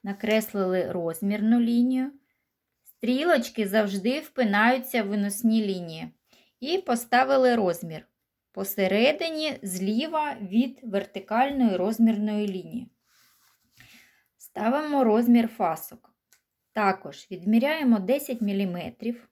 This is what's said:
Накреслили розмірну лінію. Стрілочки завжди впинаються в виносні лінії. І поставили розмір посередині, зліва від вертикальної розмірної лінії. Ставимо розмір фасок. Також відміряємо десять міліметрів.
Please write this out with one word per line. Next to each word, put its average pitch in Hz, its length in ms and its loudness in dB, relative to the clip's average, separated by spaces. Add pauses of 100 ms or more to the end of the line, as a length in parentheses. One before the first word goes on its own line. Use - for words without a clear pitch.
Накреслили 196 840 -2
розмірну 202 680 0
лінію. 254 520 0 (720)
Стрілочки 254 840 -2
завжди 208 520 0
впинаються 240 840 0
в 202 40 -4
виносні 208 560 0
лінії. 170 460 -6 (520)
І 320 180 -4
поставили 254 760 2
розмір 170 520 -2 (460)
посередині, 262 1080 0
зліва 240 760 -2
від 220 420 -2
вертикальної 220 960 0
розмірної 214 720 0
лінії. 185 400 -10 (1500)
Ставимо 277 680 0
розмір 233 440 4
фасок. - 680 -6 (580)
Також 190 580 -2
відміряємо 233 680 2
десять 247 420 -2
міліметрів. 196 920 -4